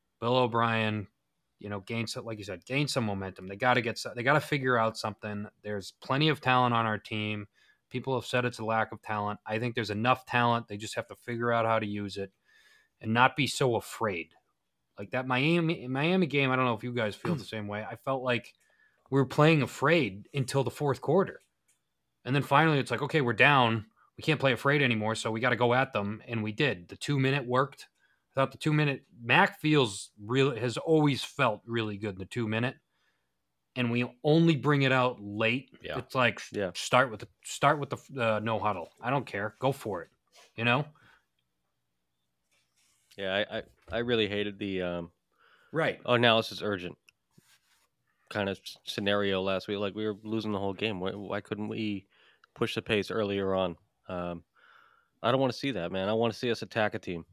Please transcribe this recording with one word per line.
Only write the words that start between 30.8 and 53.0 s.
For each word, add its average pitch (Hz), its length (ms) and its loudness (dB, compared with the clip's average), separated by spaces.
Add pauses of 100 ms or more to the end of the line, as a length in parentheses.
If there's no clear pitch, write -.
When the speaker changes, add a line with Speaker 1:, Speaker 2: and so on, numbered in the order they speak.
Speaker 1:
felt 117 420 -2
really 113 300 -2
good 98 200 -6
in 92 40 -14
the 95 60 -8
two 117 240 -4
minute. 120 260 -2 (1000)
And 123 140 0
we 120 200 -2 (140)
only 165 320 6
bring 139 240 2
it 135 100 4
out 127 300 2
late. 113 480 -2 (120)
Speaker 3:
Yeah. - 180 -6
Speaker 1:
It's - 160 -10
like, 123 260 2 (100)
Speaker 2:
Yeah. 95 240 -2
Speaker 1:
start 127 360 4
with 104 100 -12
the, - 60 -14 (180)
start 147 340 2
with 139 120 -6
the, 135 300 -8
uh, 110 220 2
no 110 160 -2
huddle. 95 300 -4 (120)
I 117 80 -4
don't 135 160 0
care. 104 340 -6
Go 135 120 2
for 98 300 -6
it. - 80 -16 (480)
You 113 80 -4
know? 127 200 2 (2250)
Speaker 2:
Yeah, 98 320 -2
I, 113 80 -8
I, - 60 -8 (280)
I 113 80 -4
really 120 280 2
hated 104 320 -4
the, 98 220 -4
um, 87 300 -4 (600)
Speaker 1:
Right. 151 340 -2
Speaker 2:
"Oh, 123 120 4
now 117 200 6
this 110 140 -2
is 90 100 -10
urgent" 90 360 -4 (1300)
kind 101 200 -2
of 95 80 -6
s-, - 260 -18
scenario 101 580 0
last 95 260 -2
week. 101 120 -2
Like, 98 160 -4
we 107 100 -4
were 104 180 -4
losing 107 280 -4
the 98 80 -2
whole 98 140 -2
game. 104 260 -2
Why, 92 120 -4
why 101 300 -6
couldn't 107 280 -8
we 107 360 -6 (500)
push - 200 -4
the 113 60 -4
pace 104 300 -2